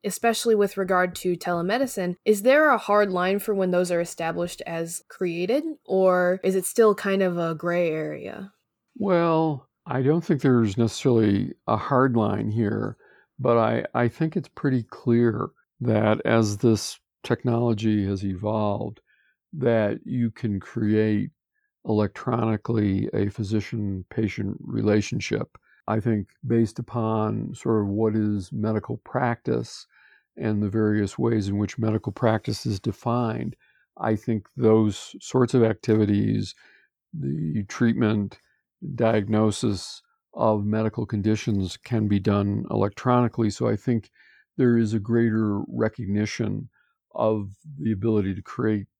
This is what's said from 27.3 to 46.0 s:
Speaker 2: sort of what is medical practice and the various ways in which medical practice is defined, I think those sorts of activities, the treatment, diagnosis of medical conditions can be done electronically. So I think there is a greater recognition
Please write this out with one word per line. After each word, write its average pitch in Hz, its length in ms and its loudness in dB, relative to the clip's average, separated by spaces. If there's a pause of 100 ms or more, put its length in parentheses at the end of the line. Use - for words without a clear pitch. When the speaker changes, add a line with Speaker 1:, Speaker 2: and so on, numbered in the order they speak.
Speaker 2:
sort 113 260 0
of 101 60 0
what 107 280 0
is 104 360 -2
medical 110 460 -4
practice 120 880 -4 (480)
and 107 260 -2
the 104 80 0
various 107 480 0
ways 113 300 0
in 101 100 -2
which 104 220 -2
medical 110 320 -2
practice 113 540 0
is 98 140 -2
defined, 117 760 -4 (420)
I 110 200 0
think 110 300 -4 (100)
those 110 640 2
sorts 127 320 0
of 123 100 6
activities, 107 880 2 (600)
the 120 560 -4
treatment, 107 680 0 (580)
diagnosis 107 1080 0 (320)
of 107 320 0
medical 107 400 -2
conditions 104 720 0
can 107 320 -2
be 101 100 4
done 101 500 0
electronically. 113 800 0
So 117 180 -2
I 107 100 0
think 117 340 -2 (460)
there 120 200 4
is 110 160 2
a 110 60 0
greater 110 720 0
recognition 107 1000 -4 (460)